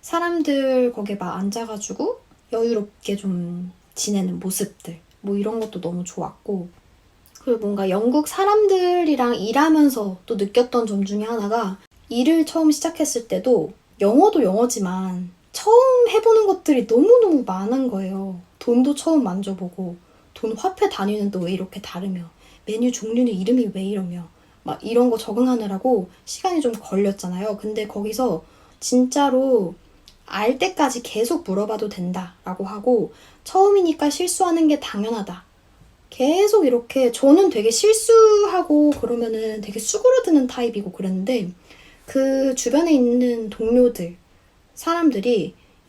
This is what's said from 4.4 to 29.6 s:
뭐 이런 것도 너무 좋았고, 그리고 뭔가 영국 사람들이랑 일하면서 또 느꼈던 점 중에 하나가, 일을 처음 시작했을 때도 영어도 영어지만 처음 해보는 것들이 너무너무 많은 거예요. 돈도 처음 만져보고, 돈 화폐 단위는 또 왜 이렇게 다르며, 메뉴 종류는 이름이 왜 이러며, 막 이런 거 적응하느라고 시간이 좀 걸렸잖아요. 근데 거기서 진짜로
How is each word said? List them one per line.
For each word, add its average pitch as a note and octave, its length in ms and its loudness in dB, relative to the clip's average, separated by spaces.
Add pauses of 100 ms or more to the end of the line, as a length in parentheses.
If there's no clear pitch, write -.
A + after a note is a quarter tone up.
뭐 G3+ 140 -4
이런 G#3+ 240 -4
것도 G#3+ 220 -8
너무 F3 220 -8
좋았고, F3+ 680 -10 (680)
그리고 A3+ 220 -2
뭔가 G3 280 -4
영국 B3 380 0
사람들이랑 F4+ 1120 2
일하면서 B3+ 880 2
또 A#3 80 -4
느꼈던 A#3 500 0
점 G3 200 -2
중에 G3+ 180 -4
하나가, A3 560 -4 (300)
일을 D4 360 2
처음 D#4+ 240 2
시작했을 D4 580 -2
때도 F#3+ 460 0 (260)
영어도 C#4 440 4
영어지만 F#3 880 -2 (200)
처음 B4 580 4
해보는 A4 360 4
것들이 D#4 400 2
너무너무 F4 600 6
많은 A3+ 440 -2
거예요. F#3+ 500 -6 (200)
돈도 B3+ 360 2
처음 D#4 280 2
만져보고, F#3 720 -6 (380)
돈 A3 220 -6
화폐 F#4+ 340 -2
단위는 G3+ 420 -4
또 F#3+ 80 -6
왜 F3 120 -4
이렇게 F#3+ 300 -8
다르며, F3+ 480 -10 (360)
메뉴 A#3+ 260 -2
종류는 A#3 420 -2
이름이 G#3 400 0
왜 F#3+ 100 -8
이러며, F3+ 440 -8 (360)
막 - 200 -10
이런 A#3+ 260 2
거 A3+ 80 -2
적응하느라고 A3 920 -2 (160)
시간이 F4+ 360 -4
좀 A#3+ 120 -2
걸렸잖아요. G3 840 -4
근데 G#3+ 300 -8
거기서 G#3+ 560 -4 (360)
진짜로 B3+ 920 2 (520)